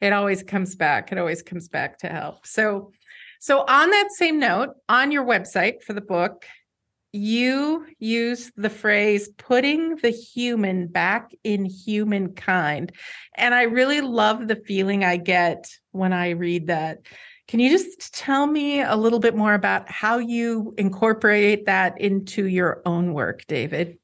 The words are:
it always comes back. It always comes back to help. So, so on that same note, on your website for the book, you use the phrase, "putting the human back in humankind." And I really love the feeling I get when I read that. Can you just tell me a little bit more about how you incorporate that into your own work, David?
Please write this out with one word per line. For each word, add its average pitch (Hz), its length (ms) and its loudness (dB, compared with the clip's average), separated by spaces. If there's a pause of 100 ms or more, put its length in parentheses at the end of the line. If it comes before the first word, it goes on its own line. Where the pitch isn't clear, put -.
it 202 120 2
always 202 320 0
comes 190 320 -4
back. 147 340 0
It 185 80 -4
always 170 240 -4
comes 170 260 -14
back 143 300 -8
to 175 100 -10
help. 156 380 -12
So, 202 460 -2 (480)
so 277 260 2
on 294 240 6
that 403 220 4
same 320 260 0
note, 233 320 0 (180)
on 262 220 2
your 285 140 0
website 202 580 0
for 220 100 -10
the 202 80 -8
book, 185 460 -4 (680)
you 254 720 0 (140)
use 233 560 -2
the 208 140 -2
phrase, 208 580 2 (100)
"putting 302 580 0
the 240 140 0
human 226 800 -2
back 185 420 -2 (140)
in 208 200 0
humankind." 190 1300 -2 (460)
And 240 180 2
I 247 80 4
really 254 380 2
love 226 480 0
the 220 80 0
feeling 196 480 -2
I 180 140 2
get 175 480 0 (260)
when 185 200 0
I 180 180 0
read 170 380 -4
that. 160 300 -2 (480)
Can 233 140 0
you 262 100 4
just - 440 -2
tell 277 340 0
me 285 320 0
a 220 160 0
little 226 240 2
bit 220 160 2
more 214 180 4
about 196 340 0
how 226 300 -2
you 233 580 -4
incorporate 208 880 2
that 185 340 2
into 196 460 -2
your 185 380 0
own 175 280 0
work, 123 340 -4
David? 151 580 -4